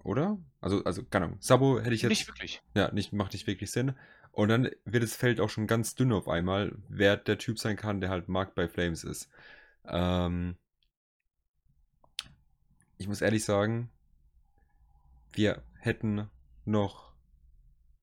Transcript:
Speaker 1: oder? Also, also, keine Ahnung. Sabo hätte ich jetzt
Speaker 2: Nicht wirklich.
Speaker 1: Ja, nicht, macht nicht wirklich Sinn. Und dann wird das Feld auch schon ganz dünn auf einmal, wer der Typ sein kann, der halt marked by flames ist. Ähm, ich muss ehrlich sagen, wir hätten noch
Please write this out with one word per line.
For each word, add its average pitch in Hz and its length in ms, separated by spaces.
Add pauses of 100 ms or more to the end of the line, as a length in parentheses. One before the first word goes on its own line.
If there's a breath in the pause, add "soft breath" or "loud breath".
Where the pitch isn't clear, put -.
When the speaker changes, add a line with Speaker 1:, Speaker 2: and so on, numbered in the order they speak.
Speaker 1:
oder? 160 340 (240)
Also, 95 220
also, 92 200
keine 92 220
Ahnung. 87 160
Sabo 131 380
hätte 117 140
ich 113 100
jetzt 120 60
Speaker 2:
Nicht - 180
wirklich. - 340 (140)
Speaker 1:
Ja, 98 160
nicht, 101 220
macht 101 200
nicht 101 140
wirklich 101 240
Sinn. 131 220 (380 loud breath)
Und 104 180
dann 117 200 (160)
wird 113 180
das 110 120
Feld 120 240
auch 107 100
schon 107 180
ganz 113 280
dünn 131 180
auf 90 140
einmal, 92 500 (120)
wer 101 280
der 104 200
Typ 110 220
sein 107 160
kann, 101 260
der 92 80
halt 92 200
marked 92 260
by 90 120
flames 85 360
ist. - 260 (560 loud breath)
Ähm, 90 680 (2500)
ich 95 100
muss 101 140
ehrlich 107 220
sagen, 110 460 (1400)
wir 104 300 (160)
hätten 107 500 (360)
noch 104 480 (880)